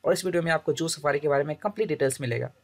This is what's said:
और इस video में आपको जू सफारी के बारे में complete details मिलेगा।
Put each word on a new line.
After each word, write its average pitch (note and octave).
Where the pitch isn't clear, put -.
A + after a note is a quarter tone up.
और F3
इस F#3
video E3+
में E3
आपको D#3
जू E3
सफारी D3
के D3+
बारे C#3+
में D3+
complete G#3
details C#3
मिलेगा। B2